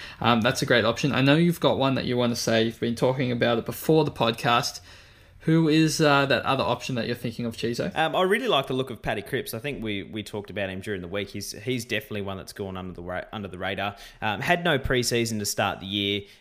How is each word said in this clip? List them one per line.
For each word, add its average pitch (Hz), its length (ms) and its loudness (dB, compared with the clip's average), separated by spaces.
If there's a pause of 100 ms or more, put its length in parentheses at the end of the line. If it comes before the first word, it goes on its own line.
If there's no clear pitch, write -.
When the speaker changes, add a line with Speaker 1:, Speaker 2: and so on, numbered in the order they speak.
(220)
Speaker 1:
um, 117 180 4
that's 120 220 2
a 143 40 2
great 120 200 4
option. 117 260 2
I 117 100 2
know 139 140 6
you've 170 240 4
got 117 180 2
one 135 180 2
that 120 100 -2
you 123 100 0
wanna 120 220 2
say. 113 260 2
You've 113 160 -2
been 120 160 -2
talking 131 380 0
about 120 240 2
it 110 80 -2
before 156 400 2
the 143 60 -2
podcast. 120 680 0 (600)
Who 160 300 4
is, 156 320 4
uh, 139 240 6
that 131 160 2
other 127 220 0
option 123 320 -2
that 113 100 -2
you're 120 100 -2
thinking 120 300 -6
of, 113 100 -6
Chizo? 120 400 -4
Speaker 2:
Um, 156 200 0
I 180 80 2
really 226 240 0
like 156 180 2
the 135 80 -4
look 131 160 -2
of 110 140 -12
Paddy 107 180 -2
Cripps. 113 320 -6
I 113 60 -8
think 117 240 -8
we, 101 180 -4
we 104 220 -10
talked 104 260 -10
about 95 220 -4
him 92 80 -8
during 98 220 -6
the 87 60 -10
week. 101 220 -6
He's, 101 220 -10
he's 123 340 -6
definitely 107 380 -4
one 95 140 -8
that's - 140 -14
gone 95 240 -8
under 92 180 -10
the 87 100 -14
ra-, 90 280 -6
under 101 160 -8
the 90 120 -12
radar. 98 360 -4 (280)
Um, 104 180 -2
had 170 220 2
no 156 160 2
preseason 120 580 0
to 104 80 -4
start 101 360 -2
the 92 40 -10
year. 101 360 0 (200)